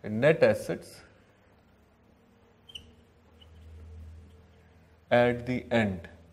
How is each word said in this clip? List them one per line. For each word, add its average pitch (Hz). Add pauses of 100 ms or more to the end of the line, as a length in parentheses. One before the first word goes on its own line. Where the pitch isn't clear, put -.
Net 123
assets - (4000)
at 120
the 127 (220)
end 95 (200)